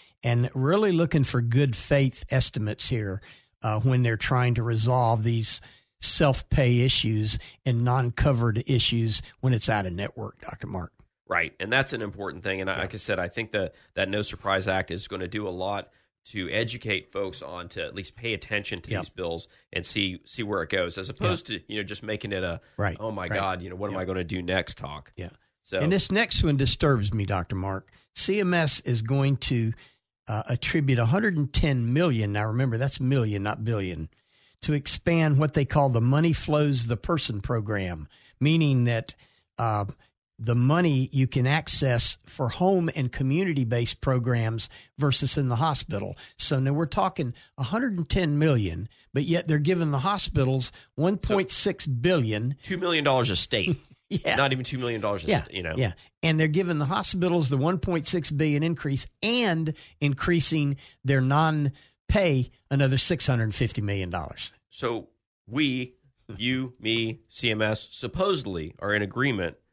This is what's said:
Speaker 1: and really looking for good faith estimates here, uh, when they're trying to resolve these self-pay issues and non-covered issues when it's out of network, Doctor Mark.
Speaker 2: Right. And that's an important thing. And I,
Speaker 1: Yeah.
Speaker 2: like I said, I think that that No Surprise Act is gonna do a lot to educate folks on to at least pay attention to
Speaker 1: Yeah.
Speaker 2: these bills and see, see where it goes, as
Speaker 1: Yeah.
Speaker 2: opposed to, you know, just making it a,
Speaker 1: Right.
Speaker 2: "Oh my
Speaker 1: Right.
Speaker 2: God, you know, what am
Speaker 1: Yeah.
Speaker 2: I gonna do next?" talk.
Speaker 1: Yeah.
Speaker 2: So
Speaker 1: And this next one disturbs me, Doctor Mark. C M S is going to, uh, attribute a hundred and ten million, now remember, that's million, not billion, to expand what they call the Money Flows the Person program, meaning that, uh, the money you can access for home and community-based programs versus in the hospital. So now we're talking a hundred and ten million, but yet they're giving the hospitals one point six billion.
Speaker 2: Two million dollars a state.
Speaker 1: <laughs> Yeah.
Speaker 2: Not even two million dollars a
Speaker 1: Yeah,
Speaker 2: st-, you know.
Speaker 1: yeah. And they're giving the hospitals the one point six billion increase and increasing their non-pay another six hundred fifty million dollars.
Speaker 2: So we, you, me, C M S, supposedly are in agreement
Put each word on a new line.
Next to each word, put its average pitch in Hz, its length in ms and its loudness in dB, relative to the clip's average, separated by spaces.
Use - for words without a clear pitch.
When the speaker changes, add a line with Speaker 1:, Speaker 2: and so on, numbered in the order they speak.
Speaker 1:
and 120 300 2
really 185 380 2
looking 165 320 4
for 123 160 0
good 120 360 4
faith 139 540 2
estimates 110 600 0
here, 104 320 -2
uh, 110 160 0
when 127 240 4
they're 113 140 2
trying 123 380 2
to 117 80 0
resolve 117 600 2
these 117 380 0
self-pay 131 800 4
issues 110 580 2
and 120 180 2
non-covered 120 840 2
issues 117 540 2
when 131 140 2
it's 110 160 0
out 104 160 0
of 90 80 -6
network, 98 480 -8
Doctor - 260 -10
Mark. 92 240 -8
Speaker 2:
Right. 85 320 -2
And 104 140 -6
that's 135 200 0
an - 80 -6
important 95 420 -10
thing. 95 180 -4
And 95 80 -4
I, 92 60 -2
Speaker 1:
Yeah. - 60 -4
Speaker 2:
like 95 120 -6
I 110 40 -10
said, 98 200 -4
I 87 120 -4
think 113 220 -8
that 98 220 -4
that 98 140 -2
No 104 120 -2
Surprise 98 460 -2
Act 95 240 -2
is 90 160 -8
gonna 92 200 -8
do 104 200 -6
a - 20 -6
lot 92 400 -6
to 92 260 -8
educate 113 600 -4
folks 98 300 -6
on 87 280 -12
to 87 140 -8
at - 120 -10
least 95 200 -12
pay 117 180 -6
attention 104 480 -6
to - 100 -12
Speaker 1:
Yeah. 98 80 -4
Speaker 2:
these 82 100 -8
bills 85 380 -8
and - 140 -6
see, 95 400 -4
see - 180 -10
where 101 200 -4
it 78 60 -10
goes, 87 280 -2
as 95 100 -8
Speaker 1:
Yeah. 139 60 -10
Speaker 2:
opposed 175 340 -2
to, 110 200 -8
you 107 100 -8
know, 101 60 -6
just 101 200 -10
making 107 300 -8
it 92 100 -4
a, 85 160 -6
Speaker 1:
Right. 92 220 -2
Speaker 2:
"Oh 110 120 -6
my 98 160 -8
Speaker 1:
Right. 98 120 -4
Speaker 2:
God, 92 220 -4
you 92 80 -12
know, 90 60 -12
what 101 120 -6
am 98 60 -6
Speaker 1:
Yeah. 92 80 -6
Speaker 2:
I 92 40 -4
gonna 92 180 -4
do 90 180 -6
next?" 90 360 -2
talk. 73 380 -14
Speaker 1:
Yeah. 87 140 -12
Speaker 2:
So 95 160 -4
Speaker 1:
And 156 120 2
this 190 200 2
next 214 320 2
one 147 140 2
disturbs 123 540 2
me, 104 140 -2
Doctor 95 300 -4
Mark. 95 340 -6
C 196 240 0
M 180 140 2
S 160 280 2
is 117 200 0
going 139 360 2
to, 113 360 0
uh, 110 200 -4
attribute 131 520 0
a 117 60 2
hundred 185 320 2
and 143 140 -2
ten 123 400 2
million, 123 420 2
now 104 140 0
remember, 117 300 0
that's 135 220 -2
million, 117 420 2
not 107 220 -4
billion, 92 460 -4
to 151 120 0
expand 156 640 2
what 151 160 2
they 143 100 4
call 143 240 4
the 117 120 2
Money 147 320 4
Flows 147 540 2
the 117 100 0
Person 127 440 -2
program, 98 640 -4
meaning 143 460 4
that, 117 280 -2
uh, 107 280 0
the 117 180 -2
money 139 580 4
you 131 140 4
can 127 200 0
access 139 760 2
for 127 240 -4
home 180 460 2
and 131 160 -2
community-based 135 920 0
programs 117 680 0
versus 139 400 2
in 135 100 0
the 123 80 0
hospital. 117 600 -2
So 139 220 2
now 135 140 2
we're 156 140 0
talking 180 460 -2
a 139 60 -4
hundred 208 340 -2
and 170 120 -2
ten 156 280 2
million, 110 520 2
but 143 100 0
yet 165 240 0
they're 151 120 4
giving 165 320 2
the 139 80 0
hospitals 135 720 0
one 185 220 2
point 196 340 0
six - 360 0
billion. 123 760 0
Speaker 2:
Two 185 140 -6
million 170 260 0
dollars 131 280 4
a 90 40 0
state. - 460 0
Speaker 1:
<laughs> - 60 -20
Yeah. - 280 -2
Speaker 2:
Not 135 160 2
even 127 120 -2
two 131 140 -6
million 120 240 -4
dollars 101 240 -2
a - 20 -2
Speaker 1:
Yeah, 180 180 2
Speaker 2:
st-, - 100 -18
you 90 80 -6
know. 80 140 -6
Speaker 1:
yeah. 110 160 0
And 160 180 2
they're 160 80 4
giving 175 300 0
the 147 80 0
hospitals 175 640 0
the 139 80 0
one 170 220 0
point 170 280 -2
six 175 220 -2
billion 147 320 0
increase 151 460 -2
and 190 520 0
increasing 147 760 2
their 135 180 4
non-pay 147 1300 2
another 135 300 2
six - 260 0
hundred 113 300 0
fifty 110 260 -2
million 98 300 -4
dollars. - 400 -8
Speaker 2:
So 117 400 -6
we, 127 480 -2
you, 127 420 -4
me, 113 500 -2
C - 200 -2
M 107 140 0
S, 107 280 -2
supposedly 120 880 -4
are 104 140 -2
in 104 80 0
agreement 101 560 -2